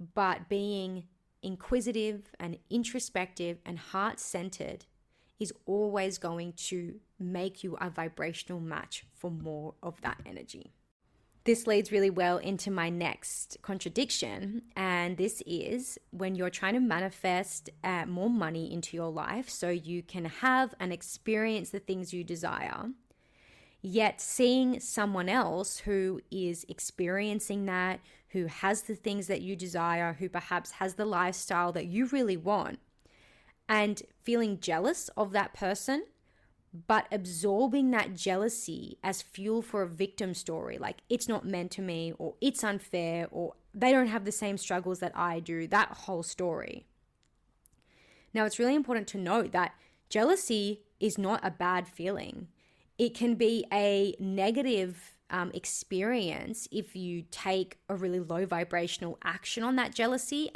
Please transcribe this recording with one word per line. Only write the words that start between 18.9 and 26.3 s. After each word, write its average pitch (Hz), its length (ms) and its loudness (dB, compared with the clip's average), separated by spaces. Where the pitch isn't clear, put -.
your 165 140 -2
life 180 400 -4
so - 180 -2
you 170 340 -2
can 175 220 -8
have 254 560 2
and 180 100 -2
experience 214 760 -2
the 202 120 -6
things 185 340 -6
you 175 100 -4
desire, 170 680 -4
yet 202 400 2
seeing 254 580 4
someone 196 480 0
else 196 520 0
who 190 500 0